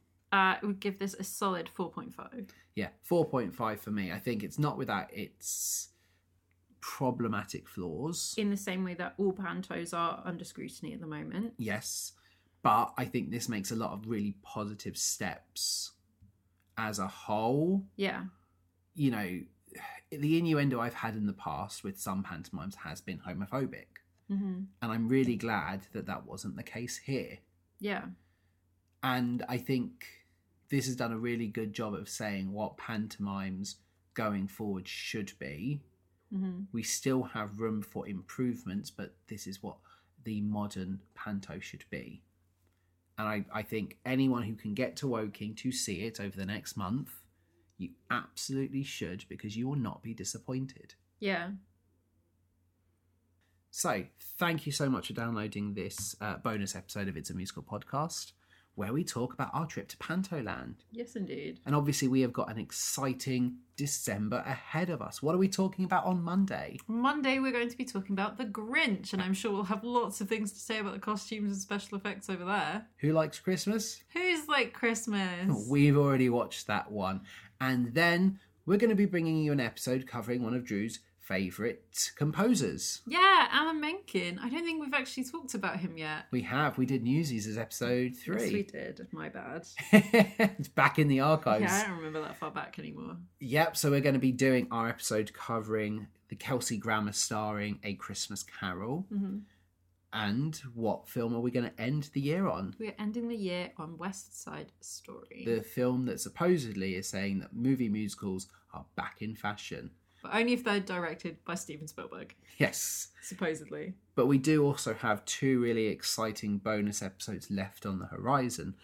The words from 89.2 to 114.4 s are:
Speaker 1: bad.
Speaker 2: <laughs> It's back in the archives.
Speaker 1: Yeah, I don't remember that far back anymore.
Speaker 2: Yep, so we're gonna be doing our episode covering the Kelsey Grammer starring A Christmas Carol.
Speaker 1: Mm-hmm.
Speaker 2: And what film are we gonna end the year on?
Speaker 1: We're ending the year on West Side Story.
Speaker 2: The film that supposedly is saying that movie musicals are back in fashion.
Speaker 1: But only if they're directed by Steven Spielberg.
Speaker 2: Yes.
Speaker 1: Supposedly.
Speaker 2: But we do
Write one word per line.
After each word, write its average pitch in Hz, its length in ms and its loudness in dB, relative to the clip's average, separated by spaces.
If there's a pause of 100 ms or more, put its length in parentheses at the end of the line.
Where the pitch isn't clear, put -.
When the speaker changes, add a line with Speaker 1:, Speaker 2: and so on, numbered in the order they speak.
Speaker 1:
bad. - 380 -10 (240)
Speaker 2:
<laughs> - 20 -
It's 208 720 6
back - 320 4
in 151 80 6
the 135 120 6
archives. 135 440 6
Speaker 1:
Yeah, 190 200 4
I 214 40 0
don't 180 100 -6
remember 156 240 -6
that 151 160 -8
far 156 140 -6
back 151 280 -8
anymore. 151 380 -10 (220)
Speaker 2:
Yep, 147 380 2
so 147 140 4
we're 139 100 6
gonna 135 180 4
be 131 120 6
doing 127 400 4
our 113 180 0
episode 110 440 0
covering 107 720 -2 (220)
the 110 60 -10
Kelsey 123 420 -2
Grammer 107 360 2
starring 104 720 0
A 104 100 -2
Christmas - 500 -6
Carol. 107 680 -4
Speaker 1:
Mm-hmm. 196 240 -2 (760)
Speaker 2:
And 113 420 0 (180)
what 113 340 0
film 117 260 0
are 117 60 0
we 123 120 2
gonna 123 260 0
end 139 360 0
the 139 60 0
year 160 280 2
on? 90 300 -2
Speaker 1:
We're 220 220 -6
ending 226 300 -2
the 233 60 -2
year 180 420 -2
on 160 200 -10
West 185 460 -8
Side 151 280 -10 (100)
Story. - 640 -14
Speaker 2:
The 113 160 2
film 127 460 2
that - 120 -2
supposedly 110 760 2
is 98 120 -4
saying 98 320 0
that - 160 -8
movie 127 320 4
musicals 101 600 -2 (260)
are - 120 -12 (120)
back - 240 -6
in 110 140 -6
fashion. 104 560 -6 (300)
Speaker 1:
But - 140 -6
only 240 180 4
if 247 120 0
they're 202 160 4
directed 170 640 -4
by 170 100 -2
Steven 156 320 -8
Spielberg. - 480 -12 (220)
Speaker 2:
Yes. - 500 0 (160)
Speaker 1:
Supposedly. 160 720 -4 (180)
Speaker 2:
But 127 140 4
we 139 100 8
do 151 280 6